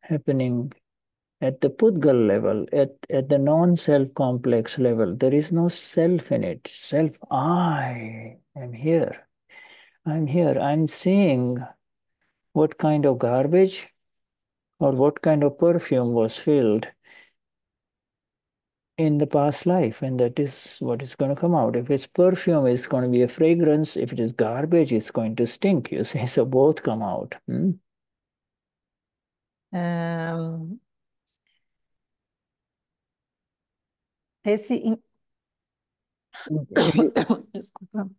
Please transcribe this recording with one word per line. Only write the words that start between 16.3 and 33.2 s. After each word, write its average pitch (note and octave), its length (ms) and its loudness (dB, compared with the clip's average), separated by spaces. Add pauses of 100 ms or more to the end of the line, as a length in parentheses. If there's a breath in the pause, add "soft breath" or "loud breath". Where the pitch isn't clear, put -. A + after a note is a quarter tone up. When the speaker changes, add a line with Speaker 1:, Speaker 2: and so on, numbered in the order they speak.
Speaker 1:
filled A#2 500 2 (2000 soft breath)
in D3+ 200 2
the D3 100 2
past D3 380 0
life, F3 380 0
and C3 160 -4
that A#2+ 200 0
is - 400 -6
what B2 220 -4
is C3+ 140 -14
gonna C#3 200 -2
come F3 200 0
out. B2 200 0
If B2 160 -4
it's C#3 160 -2
perfume, F3+ 600 2
it's B2 200 0
gonna B2+ 220 -2
be B2 140 4
a B2 40 2
fragrance. D#3 680 2
If - 160 -4
it B2+ 60 -8
is A#2 120 0
garbage, C3+ 640 0
it's A2 180 -2
going A2+ 260 -4
to A#2+ 100 0
stink, F3+ 440 -2
you - 120 -4
see. - 220 -6
<laughs> - 0 -
So B2 200 0
both C3+ 380 2
come A2 200 -2
out. - 320 -8 (120)
Hmm? C#3+ 240 -2 (2000)
Speaker 2:
Ahn, E3 1080 -6 (3750)